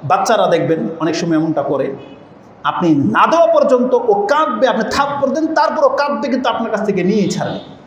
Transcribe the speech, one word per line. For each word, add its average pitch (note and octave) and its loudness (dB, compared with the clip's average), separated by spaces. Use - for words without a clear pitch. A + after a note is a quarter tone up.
বাচ্চারা G3 2
দেখবেন D#3+ 0
অনেক E3+ -2
সময় E3 0
এমনটা D#3 0
করে, C3+ -2
আপনি D#3 0
না F3 4
দেওয়া E4 4
পর্যন্ত C4 2
ও A#3 2
কাঁদবে, C4 0
আপনি A3 0
থাপ্পড় C#4 -2
দেন, D#4 -2
তারপরও D#4 2
কাঁদবে, C#4+ -2
কিন্তু B3+ -2
আপনার A3+ -4
কাছ G3+ -2
থেকে F#3+ -2
নিয়েই F#3+ 2
ছাড়বে G2+ -6